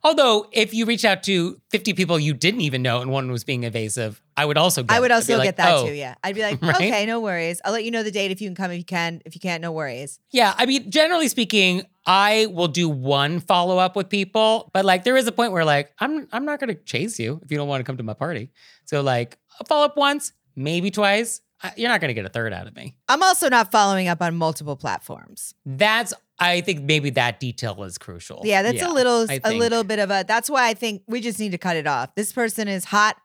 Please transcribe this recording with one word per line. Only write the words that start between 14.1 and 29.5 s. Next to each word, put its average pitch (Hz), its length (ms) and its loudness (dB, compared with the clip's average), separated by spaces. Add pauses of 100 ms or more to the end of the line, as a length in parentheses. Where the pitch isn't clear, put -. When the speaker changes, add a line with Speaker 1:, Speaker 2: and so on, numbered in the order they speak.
Speaker 1:
but, 190 120 2
like, 185 180 4
there 254 140 4
is 247 100 2
a 233 60 -2
point 233 180 0
where, 170 140 2
like, 143 340 2
I'm, 277 320 -4
I'm 247 140 -6
not 294 160 -4
gonna 226 140 -4
chase 165 440 -6
you 127 240 -6
if 139 80 -10
you 151 60 -4
don't 143 100 -4
wanna 135 160 -2
come 127 140 -8
to 123 60 -10
my 110 100 -8
party. 139 380 -8 (340)
So, 143 160 -4
like, 123 360 -2 (220)
I'll - 80 -14
follow 294 160 4
up 294 140 0
once, 285 340 0 (240)
maybe 170 360 -2
twice. 208 500 0 (200)
I, 185 140 -10
you're 233 140 -2
not 220 100 2
gonna 147 140 -2
get 107 120 -6
a 95 40 -8
third 113 240 -4
out 92 140 -10
of - 100 -20
me. - 180 -16 (140)
Speaker 2:
I'm 285 120 4
also 359 280 4
not 240 200 4
following 196 380 4
up 170 140 0
on 170 120 0
multiple 156 440 -4
platforms. - 760 -10 (120)
Speaker 1:
That's, 208 480 0 (260)
I 175 220 4
think 170 220 -4
maybe 143 280 2
that 120 300 0
detail 110 420 -6
is 90 140 -12
crucial. - 480 -16
Speaker 2:
Yeah, 202 180 2
that's 233 140 0
Speaker 1:
Yeah, 349 120 -2
Speaker 2:
a 339 40 -2
little, 247 360 4
Speaker 1:
I 233 140 -2
Speaker 2:
a 220 100 0